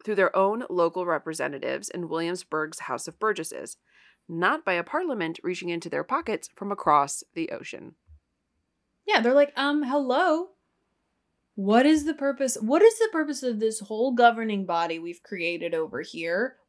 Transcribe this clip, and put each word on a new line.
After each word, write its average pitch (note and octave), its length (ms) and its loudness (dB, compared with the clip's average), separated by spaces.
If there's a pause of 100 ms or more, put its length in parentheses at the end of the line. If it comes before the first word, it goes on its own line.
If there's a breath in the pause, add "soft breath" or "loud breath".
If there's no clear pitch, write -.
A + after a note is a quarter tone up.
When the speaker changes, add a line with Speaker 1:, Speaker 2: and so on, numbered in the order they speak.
Speaker 1:
through G#3+ 120 -4
their F#3 200 4
own G3+ 340 2
local F3 360 0
representatives C#3+ 840 -4
in F3 180 -8
Williamsburg's D#3+ 760 -4
House - 260 -8
of E3 120 -16
Burgesses, - 580 -4 (520 soft breath)
not F#3 340 0
by F#3+ 100 0
a E3+ 100 0
parliament A3+ 600 -4
reaching F3 260 -4
into E3+ 200 -6
their D3 140 -4
pockets A#3 520 -6
from G3+ 160 -8
across D3 520 2 (100)
the E3 180 -6
ocean. - 440 -14 (1120)
Speaker 2:
Yeah, G#4 160 2
they're A#3+ 120 4
like, C#4+ 240 6
"Um, D4 260 0
hello? D4 680 2 (1040)
What G#3+ 300 4
is D4+ 200 4
the D#4 80 -2
purpose, C#4 460 -2
what C4 220 2
is A4+ 180 8
the A4 120 0
purpose D4+ 320 -2
of A#3 160 -2
this A3 220 0
whole A3 320 -2
governing A3+ 520 4
body E3+ 340 -2
we've E3+ 240 -12
created E3+ 500 -4
over D#3 280 -4
here E3+ 560 -4 (120)